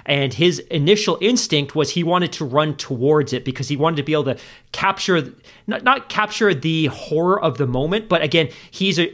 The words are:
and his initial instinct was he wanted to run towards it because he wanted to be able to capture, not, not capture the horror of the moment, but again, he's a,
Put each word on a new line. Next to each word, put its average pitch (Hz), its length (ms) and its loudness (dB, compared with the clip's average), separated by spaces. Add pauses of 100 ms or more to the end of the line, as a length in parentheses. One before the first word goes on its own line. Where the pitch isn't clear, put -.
and 139 260 0
his 175 280 2 (100)
initial 175 500 2
instinct 175 540 0
was 151 160 0
he 175 120 0
wanted 175 300 0
to - 120 -6
run 147 320 0
towards 139 580 0
it 123 100 -4
because 131 240 -6
he 147 80 -2
wanted 156 200 0
to 143 60 -2
be 151 120 -4
able 147 100 2
to 131 140 -4 (340)
capture, 180 640 0 (320)
not, 220 160 -6
not 262 260 0
capture 208 460 0
the 160 320 0
horror 170 560 0
of 135 160 0
the 139 80 0
moment, 156 420 -2
but 170 140 2
again, 160 260 2 (220)
he's 185 280 -2
a, 175 160 2